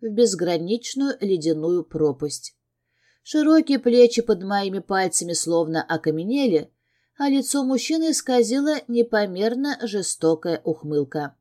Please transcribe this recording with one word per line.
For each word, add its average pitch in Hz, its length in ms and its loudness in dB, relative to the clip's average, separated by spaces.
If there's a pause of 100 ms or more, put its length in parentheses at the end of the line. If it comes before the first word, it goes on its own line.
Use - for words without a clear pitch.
в 226 80 -6
безграничную 208 1120 0
ледяную 165 640 0
пропасть. 147 720 -4 (640)
Широкие 302 560 2
плечи 240 420 6
под 208 220 0
моими 196 380 -4
пальцами 185 520 -2
словно 165 500 -2
окаменели, 170 920 -2 (460)
а 285 100 -2
лицо 277 340 0
мужчины 311 480 0
исказила 269 680 0 (120)
непомерно 233 920 0
жестокая 170 840 -2
ухмылка. 147 760 -4